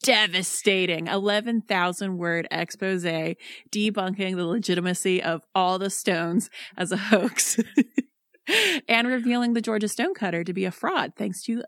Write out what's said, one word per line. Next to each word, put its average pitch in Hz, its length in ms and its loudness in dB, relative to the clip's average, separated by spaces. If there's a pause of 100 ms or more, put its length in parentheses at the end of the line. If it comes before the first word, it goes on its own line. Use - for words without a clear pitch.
devastating 185 1040 2
eleven 208 540 0
thousand 185 580 -2
word 170 320 -2
expose 175 540 -2
debunking 185 1300 -2
the 180 120 -2
legitimacy 180 760 0
of 165 200 -2 (120)
all 185 240 2
the 196 120 -2
stones 170 600 0 (260)
as 180 140 -4
a 185 60 -2
hoax 208 640 2 (640)
<laughs> 370 680 0
and 233 180 2
revealing 240 460 0
the 233 80 2
Georgia 214 280 -2
stonecutter 202 540 -2
to 180 100 -4
be 185 120 -2
a 180 80 -2
fraud 294 440 -2
thanks 208 280 -6
to 233 240 -4